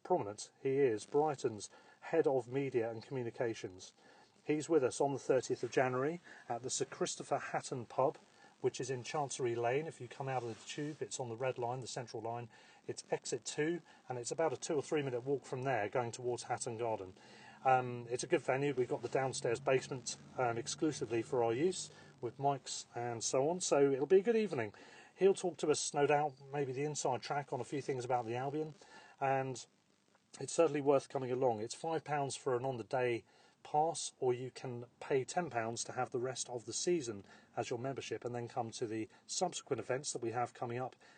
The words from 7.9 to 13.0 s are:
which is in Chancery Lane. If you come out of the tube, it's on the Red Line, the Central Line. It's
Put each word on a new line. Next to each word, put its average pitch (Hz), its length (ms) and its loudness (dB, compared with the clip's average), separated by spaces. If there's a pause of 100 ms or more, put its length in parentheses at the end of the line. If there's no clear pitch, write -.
which - 180 0
is 127 100 -4
in 123 140 -4
Chancery 135 500 -2
Lane. 120 340 2
If 143 120 -12
you 123 80 -10
come 135 220 -6
out 127 140 -2
of 120 40 -6
the 110 220 -10
tube, 151 320 -6
it's - 180 -6
on 127 80 -4
the 113 80 -6
Red 127 220 -2
Line, 123 240 -2
the 104 60 -10
Central 117 360 -8
Line. 117 240 -6 (400)
It's - 240 -8